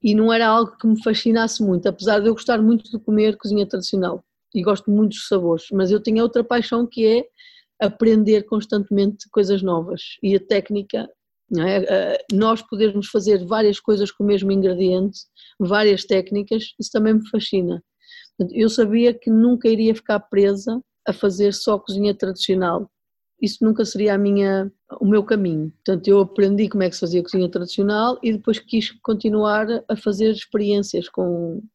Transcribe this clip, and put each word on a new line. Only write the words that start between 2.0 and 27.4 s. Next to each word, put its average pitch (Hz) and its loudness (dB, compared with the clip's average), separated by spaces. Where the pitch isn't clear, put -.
de 208 2
eu 226 2
gostar 220 0
muito 220 2
de 226 -8
comer 214 0
cozinha 208 -2
tradicional, 185 -4
e 196 -2
gosto 196 -2
muito 208 2
dos - -12
sabores, 170 0
mas 190 0
eu 208 2
tinha 220 0
outra 233 0
paixão 233 -2
que 233 -4
é 226 2
aprender 214 2
constantemente 208 -2
coisas 196 0
novas, 175 -6
e 196 0
a 190 4
técnica, 208 -4
não 165 0
é? 190 0
Eh, - -2
nós 220 0
podermos 202 -2
fazer 202 0
várias 208 0
coisas 202 -2
com - -6
o - 0
mesmo 196 0
ingrediente, 190 0
várias 202 2
técnicas, 202 -2
isso - -10
também 214 2
me 220 0
fascina. 180 -4
Portanto, 180 -4
eu 226 2
sabia 233 2
que - -6
nunca 233 4
iria 220 2
ficar 214 -2
presa 202 0
a - -2
fazer 202 0
só 202 -2
cozinha 202 -2
tradicional, 185 -4
isso 220 -4
nunca 220 2
seria 202 0
a 196 0
minha, 196 0
o 214 0
meu 208 4
caminho. 170 -2
Portanto, 180 -4
eu 196 6
aprendi 202 0
como 208 -2
é 180 0
que - -14
se - -10
fazia 175 0
cozinha 180 -2